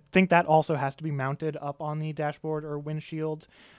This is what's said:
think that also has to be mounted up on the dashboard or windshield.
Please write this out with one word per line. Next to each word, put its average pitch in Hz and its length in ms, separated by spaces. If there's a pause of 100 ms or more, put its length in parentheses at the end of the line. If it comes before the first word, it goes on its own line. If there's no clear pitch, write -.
(120)
think 190 180
that 170 160
also 156 300
has 139 220
to 156 60
be 156 80
mounted 143 480
up 143 220
on 151 180
the 156 140
dashboard 151 500
or 147 140
windshield. 156 720 (320)